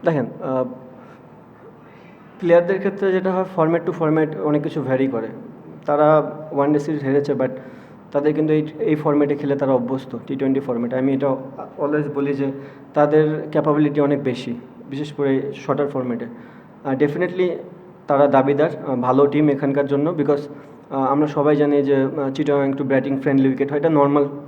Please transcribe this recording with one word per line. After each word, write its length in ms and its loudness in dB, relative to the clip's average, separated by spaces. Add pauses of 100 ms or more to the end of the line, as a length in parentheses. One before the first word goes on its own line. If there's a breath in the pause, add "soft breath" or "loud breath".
দেখেন, 200 0
আহ, 380 -4 (1800 loud breath)
প্লেয়ারদের 380 4
ক্ষেত্রে 340 0
যেটা 200 0
হয়, 140 0 (120)
format 320 2
to 100 -2
format 440 0
অনেক 200 0
কিছু 180 -4
ভ্যারি 260 0
করে। 200 -4 (580)
তারা 460 4 (200)
ওয়ান 220 2
ডে 60 2
সিরিজ 240 -4
হেরেছে, 300 0
but 160 0 (640 loud breath)
তাদের 220 2
কিন্তু 200 2
এই, 140 2 (120)
এই 160 2
ফরম্যাটে 400 2
খেলে 200 -2
তারা 180 0
অভ্যস্ত, 440 -2 (100)
টি 80 -6
টোয়েন্টি 240 0
ফরম্যাটে। 360 -4
আমি 180 0
এটা 140 0 (540)
always 220 0 (120)
বলি 180 -2
যে 180 -2 (420 loud breath)
তাদের 580 4
ক্যাপাবিলিটি 500 2
অনেক 220 0
বেশি, 360 -4 (300)
বিশেষ 240 -8
করে 400 0
শর্টার 340 -2
ফরম্যাটে। 380 -4 (580 loud breath)
আর 120 -2
definitely 540 0 (580)
তারা 200 4
দাবিদার, 480 4
আহ, 200 -6
ভালো 320 4
টিম 220 2
এখানকার 380 0
জন্য, 220 0
because, 320 0 (480 loud breath)
আহ, 160 -2
আমরা 220 2
সবাই 280 2
জানি 280 2
যে, 120 2
আহ, 380 -2
চিটাগাং 360 0
একটু 140 -4
ব্যাটিং 360 0
ফ্রেন্ডলি 300 2
উইকেট 220 -2
হয়, 80 -2
এটা 100 2
নরমাল 400 4 (180)